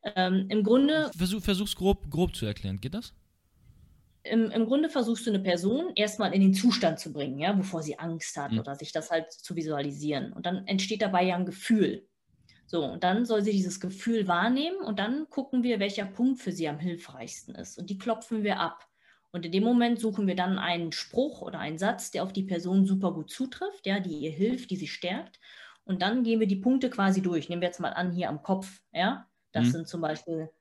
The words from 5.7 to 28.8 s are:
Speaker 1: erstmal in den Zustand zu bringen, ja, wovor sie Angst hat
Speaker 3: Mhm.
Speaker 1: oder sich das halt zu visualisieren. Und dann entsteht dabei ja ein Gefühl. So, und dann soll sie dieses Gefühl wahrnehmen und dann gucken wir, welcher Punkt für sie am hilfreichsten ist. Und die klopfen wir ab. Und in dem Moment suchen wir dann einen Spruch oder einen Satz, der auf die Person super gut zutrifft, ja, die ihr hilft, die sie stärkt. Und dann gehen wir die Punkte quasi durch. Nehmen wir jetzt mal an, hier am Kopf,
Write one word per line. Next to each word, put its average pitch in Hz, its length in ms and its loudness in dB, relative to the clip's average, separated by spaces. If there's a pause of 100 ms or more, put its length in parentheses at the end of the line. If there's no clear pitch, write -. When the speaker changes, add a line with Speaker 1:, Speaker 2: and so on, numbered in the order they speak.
Speaker 1:
erstmal 202 380 0
in 196 60 4
den 190 140 8
Zustand 190 460 4
zu 156 120 -10
bringen, 139 280 -4
ja, 190 180 2
wovor 180 260 -2
sie 147 160 -8
Angst 165 380 -6
hat 131 200 -2
Speaker 3:
Mhm. - 0 -
Speaker 1:
oder 139 180 -4
sich 165 180 -12
das 156 180 -4
halt 160 220 -2
zu - 240 -12
visualisieren. 147 760 -2
Und - 140 -10
dann 185 200 -2
entsteht 196 360 0
dabei 190 240 4
ja 180 100 2
ein 180 100 0
Gefühl. - 600 2 (600)
So, 160 180 0
und 165 180 -4
dann 202 220 4
soll 220 180 2
sie 214 80 2
dieses 185 300 0
Gefühl 202 460 -2
wahrnehmen 254 500 2
und 214 220 -4
dann 262 300 -2
gucken 262 340 0
wir, 233 160 2
welcher 202 260 -2
Punkt 247 360 0
für 190 120 -4
sie 160 160 -2
am 147 100 -6
hilfreichsten 165 760 -8
ist. - 240 -14
Und 190 100 -10
die 196 100 -6
klopfen 226 440 -4
wir 202 160 0
ab. - 280 -4 (440)
Und 175 140 -8
in 165 60 -6
dem 190 120 4
Moment 240 360 4
suchen 214 280 0
wir 180 80 2
dann 185 240 0
einen 170 320 -2
Spruch - 500 -2
oder 165 180 -10
einen 151 200 -6
Satz, 196 320 -2
der - 120 -4
auf 190 100 -6
die 190 100 -2
Person 190 420 2
super 190 280 2
gut 156 180 -8
zutrifft, 370 560 -6
ja, 196 120 0
die 170 200 -4
ihr 151 120 -4
hilft, 208 400 0
die 185 60 -2
sie 147 100 -6
stärkt. 202 520 -6 (460)
Und 185 160 -2
dann 233 220 2
gehen 226 160 2
wir 220 80 4
die 196 100 2
Punkte 254 320 2
quasi 190 320 4
durch. 175 280 0
Nehmen 175 120 -2
wir 180 60 2
jetzt 175 120 -4
mal 165 100 -2
an, 180 220 -2
hier 175 180 0
am 151 140 -4
Kopf, - 380 -4 (100)